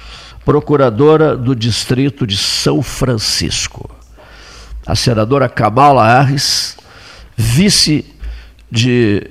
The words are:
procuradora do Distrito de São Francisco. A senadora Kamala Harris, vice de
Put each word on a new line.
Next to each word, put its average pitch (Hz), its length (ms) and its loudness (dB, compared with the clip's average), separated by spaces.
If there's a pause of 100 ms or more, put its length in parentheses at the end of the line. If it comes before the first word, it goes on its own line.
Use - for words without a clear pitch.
(440)
procuradora 143 920 2
do 127 180 -2
Distrito 123 720 -2
de 98 100 -4
São - 460 -2
Francisco. - 1080 -6 (960)
A - 80 -4
senadora 120 520 0
Kamala 120 600 2
Harris, 135 720 0 (580)
vice 147 680 2 (640)
de 113 600 2